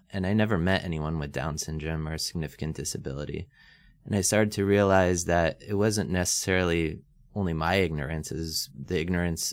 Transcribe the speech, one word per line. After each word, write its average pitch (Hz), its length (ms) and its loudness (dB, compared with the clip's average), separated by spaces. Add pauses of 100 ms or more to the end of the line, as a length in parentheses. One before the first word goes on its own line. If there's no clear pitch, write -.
(100)
and 92 140 -4
I 95 80 0
never 107 240 2
met 90 280 2
anyone 80 340 -4
with 73 140 -6
Down 76 260 -4
syndrome 78 500 -6
or 80 80 -6
significant 78 600 -6
disability. 73 720 -8 (580)
And 107 80 -4
I 101 60 2
started 104 320 2
to 101 120 0
realize 95 600 6
that 85 420 2
it 104 80 -6
wasn't 104 340 2
necessarily 87 920 0 (340)
only 95 180 -2
my 82 220 0
ignorance, 80 560 0
it 78 80 -6
was 80 320 -6 (160)
the 90 120 0
ignorance 87 540 -2